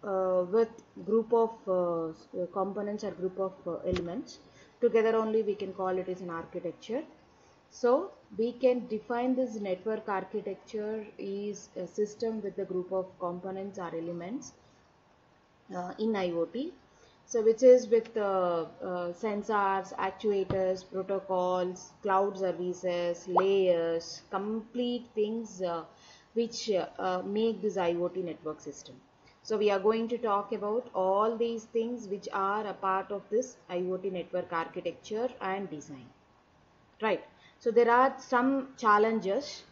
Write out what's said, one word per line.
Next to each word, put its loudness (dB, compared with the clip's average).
uh, 2
with 4
group 2
of, 4
uh, 0
s-, -16
uh, 0
components -2
or -4
group -6
of, -2
uh, -4
elements. -4
Together 4
only 2
we 0
can -8
call 0
it -4
as -6
an -8
architecture. -6
So 2
we 0
can 2
define -2
this 0
network -4
architecture -6
is -8
a -6
system -2
with -6
a -2
group -4
of -2
components -8
or -6
elements, -8
uh, -8
in 0
I 0
O 0
T. -8
So -2
which 4
is 10
with, 2
uh, 2
uh, -4
sensors, 0
actuators, 0
protocols, -2
cloud 4
services, -2
layers, 2
complete -4
things, -2
uh, -2
which, -2
uh, 2
uh, -2
make 0
this 0
I 2
O 0
T -4
network -8
system. -14
So -2
we 4
are 2
going 2
to -2
talk 0
about -2
all 2
these -2
things -2
which -6
are 0
a -6
part -2
of -6
this 0
I -2
O -2
T -4
network -6
architecture -4
and -4
design. -14
Right. 0
So 0
there 8
are 6
some 2
challenges 4